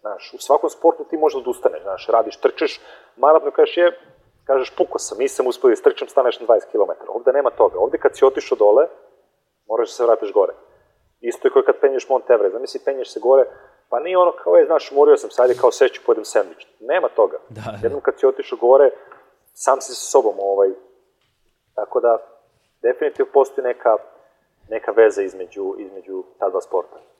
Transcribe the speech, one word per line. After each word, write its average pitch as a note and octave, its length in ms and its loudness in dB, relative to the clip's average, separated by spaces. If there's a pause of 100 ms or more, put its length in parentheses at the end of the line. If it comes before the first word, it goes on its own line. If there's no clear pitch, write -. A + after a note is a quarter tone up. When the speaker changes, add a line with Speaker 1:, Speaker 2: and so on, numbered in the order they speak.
Speaker 1:
Znaš, G#2 340 -14
u B2+ 40 -18
svakom D3 320 0
sportu - 340 0
ti - 120 -10
možeš D3+ 180 0
da C3+ 60 -6
odustaneš, B2 420 -4
znaš, F#2+ 240 -10
radiš, A2+ 300 0
trčeš, - 440 -4 (360)
maraton, D3+ 340 2
kažeš, D3+ 260 0
„Je, F3 220 0 (460)
kažeš, C3 320 -2
puko - 220 -4
sam, - 200 -10
nisam C3+ 280 -2
uspio B2+ 220 2
da A#2 40 6
istrčim”, - 360 -2
staneš B2+ 320 0
na A#2 60 -16
dvadeset G#2+ 240 2
kilometara. G2 400 -4
Ovde A#2+ 220 -2
nema C3+ 180 0
toga. G2+ 280 0
Ovde G#2+ 200 -2
kad - 180 -2
si - 80 2
otišao C3+ 340 0
dole, A2 280 4 (840)
moraš A2+ 200 -4
da - 40 -16
se A#2+ 120 -4
vratiš G#2+ 280 0
gore. F#2+ 200 0 (680)
Isto A#2+ 280 -4
je - 40 -2
kao C#3 100 4
kad - 180 0
penješ C3+ 280 0
Mount C3 220 -2
Everest. G2+ 220 2
Zamisli, B2+ 320 -10
penješ C3+ 280 -8
se - 80 -12
gore, C3+ 240 4 (440)
pa A#2+ 120 -4
nije F3+ 180 -4
ono F3 140 2
kao, F3 260 0
„E, D3+ 80 4
znaš, D3+ 260 -2
umorio C#3+ 240 6
sam G#2+ 140 -8
se, - 120 -2
ajde, B2 120 2
kao, A#2 180 2
seću, - 340 0
pojedem A2+ 180 0
sendvič.” F#2+ 420 -6 (140)
Nema C#3 280 -2
toga. G#2 300 0 (100)
Speaker 2:
Da, G#2+ 120 -18
da. G#2+ 220 -12
Speaker 1:
Jednom C3 180 -4
kad - 180 -4
si - 80 2
otišao - 320 -2
gore, C3 320 6 (640)
sam C3+ 260 -2
si - 140 -14
sa - 160 -14
sobom, A2+ 280 2
ovaj, G2 300 0 (1040)
tako G#2+ 260 -6
da, A#2 180 2 (640)
definitivno C3 500 -4
postoji C3+ 320 2
neka, B2 320 0 (720)
neka A2 200 -8
veza G#2 320 4
između, F#2+ 560 -10
između F#2+ 460 -14 (140)
ta G2 120 -2
dva F#2 100 -4
sporta. - 360 -8 (240)